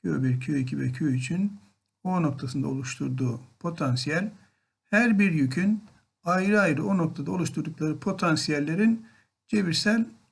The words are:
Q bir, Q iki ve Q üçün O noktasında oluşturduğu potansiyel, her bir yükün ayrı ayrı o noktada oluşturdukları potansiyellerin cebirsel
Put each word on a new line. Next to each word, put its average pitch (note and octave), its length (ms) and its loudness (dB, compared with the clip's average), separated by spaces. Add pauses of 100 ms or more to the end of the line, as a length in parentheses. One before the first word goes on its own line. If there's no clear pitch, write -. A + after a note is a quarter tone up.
Q C#3 200 0
bir, B2+ 160 0
Q C#3+ 200 -2
iki C3 200 -4
ve C3 120 -2
Q D#3 140 -4
üçün D3+ 540 -2 (440)
O F#3 200 0
noktasında C3+ 440 -4
oluşturduğu C3 720 -4 (180)
potansiyel, D#3 720 -2 (520)
her A3 360 2
bir G3 120 6
yükün E3+ 520 2 (400)
ayrı F#3+ 380 4
ayrı D#3 240 2
o G3 120 2
noktada D#3+ 340 -2
oluşturdukları D#3 680 -4
potansiyellerin F3 1080 0 (400)
cebirsel G#3 580 2 (260)